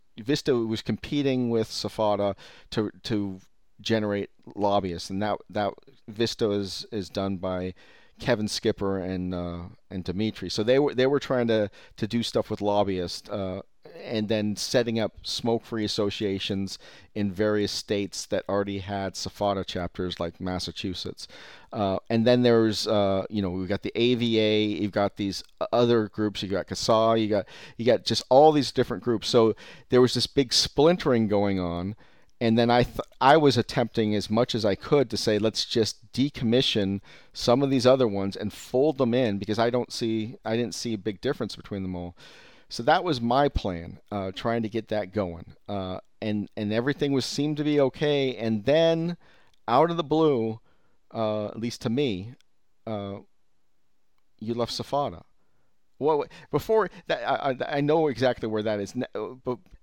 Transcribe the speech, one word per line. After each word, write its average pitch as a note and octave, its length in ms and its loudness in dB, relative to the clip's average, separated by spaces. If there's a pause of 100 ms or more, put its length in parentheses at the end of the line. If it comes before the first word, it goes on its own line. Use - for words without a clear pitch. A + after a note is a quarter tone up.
(180)
Vista C3+ 360 0
was A2+ 280 -2
competing B2+ 680 -2
with A2+ 180 0
Safada G2+ 680 -2 (340)
to, G#2+ 220 -2 (100)
to G2+ 380 -4 (400)
generate G#2 500 -2 (240)
lobbyists, G2 560 -2
and F#2+ 100 -4
that, G#2 180 -2 (120)
that G2+ 220 -2 (340)
Vista A2 460 -2
is, G2+ 400 -4
is G2+ 160 -6
done G2 300 -4
by F#2 360 -4 (460)
Kevin G#2+ 260 0
Skipper G2 520 -2
and, F2+ 360 -4
uh, F2 280 -6 (280)
and F#2 140 -8
Dimitri. G2 440 -4
So G#2+ 140 -4
they B2+ 160 4
were, D3 160 2
they B2+ 140 2
were C#3 100 2
trying B2 300 0
to, A2 200 2 (280)
to A2 100 -4
do A#2 160 -2
stuff - 280 -2
with G2+ 100 -6
lobbyists, G2+ 680 0
uh, G2 340 -6 (400)
and G#2+ 260 -4
then G#2 280 -2
setting A#2 420 0
up G#2+ 240 -2
smoke-free A2+ 600 -2
associations G2+ 960 -2 (360)
in G#2 180 -2
various G#2 400 0
states - 540 -6
that G2 220 -2
already G2 320 -2
had G2 340 -6
Safada G2 500 -2
chapters, F2+ 560 -6
like E2+ 200 -8
Massachusetts. F2+ 880 -8 (440)
Uh, G2 260 -2 (120)
and A2+ 160 4
then B2 160 6
there's, A2+ 440 4
uh, G2 440 2
you G#2+ 100 -2
know, F#2+ 100 -2
we've F#2 180 -4
got G2 140 -4
the - 120 -6
A B2 200 4
V A2+ 240 2
A, G#2+ 260 4
you've G2+ 280 -2
got G2+ 240 0
these G2 260 -4 (300)
other A#2 360 4
groups, G#2 340 -4
you've F#2+ 100 -6
got F2+ 140 -2
casa, A2+ 500 2
you A2 120 2
got, G2+ 180 0 (300)
you A2+ 100 -6
got A2+ 180 4
just - 240 -2
all D3+ 240 8
these C#3+ 200 2
different A#2+ 300 -2
groups. A#2 260 -2
So A2+ 260 6 (340)
there B2 120 6
was B2+ 140 6
this A#2+ 120 0
big C3+ 260 0
splintering C#3 760 2
going G2+ 300 2
on. F2+ 380 -4 (440)
And A2+ 180 4
then A#2+ 120 4
I A#2+ 120 6
th-, - 180 -4 (200)
I C#3 180 8
was C#3 180 6
attempting A2+ 580 0
as G2+ 140 -2
much A2+ 260 2
as G#2+ 100 -2
I G2 100 2
could C#3 360 2
to G#2 60 -4
say, G#2+ 220 2
"Let's A2 260 0
just - 480 -2
decommission A#2 880 0 (320)
some B2 300 2
of C#3 80 2
these B2+ 160 2
other C3 220 6
ones G2 280 -2
and G#2 160 -6
fold C#3 460 0
them A#2+ 160 2
in," A2+ 240 2
because G2+ 200 -2
I A#2 120 2
don't B2 220 -2
see, A2+ 520 -4
I A2+ 120 -2
didn't A#2 180 -2
see A#2 180 -6
a G#2+ 60 -2
big G2 240 -8
difference B2 340 -4
between G2 260 -8
them F#2 140 -6
all. F2 180 -10 (540)
So - 140 -8
that E3 220 2
was D3 160 -2
my B2+ 280 2
plan, F#2 520 -6 (100)
uh, F#2+ 240 -6
trying A#2 300 -2
to G#2+ 40 -4
get G#2+ 200 -6
that G#2 240 -4
going. F2+ 420 -6 (140)
Uh, F#2+ 300 -6 (220)
and, G#2 360 -2
and G#2+ 160 -4
everything C#3 400 -2
was, C3 120 2
seemed D3 340 -2
to D3+ 60 -2
be D3 160 2
okay. C#3 560 0
And A2 280 -2
then E3 520 2 (520)
out C#3 200 6
of E3+ 80 -4
the E3 60 0
blue, C#3 560 2 (560)
uh, G#2+ 320 -2
at - 140 -12
least A#2 220 -8
to A#2+ 80 -2
me, A#2 440 -2 (500)
uh, G2+ 340 -8 (1200)
you G#2+ 140 -6
left A#2 180 -4
Safada. B2 500 -6 (800)
Well, D3 240 2 (260)
before G#3 400 0 (160)
that, C#3+ 180 -4
I, C3+ 260 0
I, C3 260 -4
I C#3+ 60 0
know D3+ 260 2
exactly B2 400 0
where G#2+ 160 -2
that G#2+ 160 -2
is. G2 160 -8
N-, A2+ 480 -6
but B2 140 -4 (240)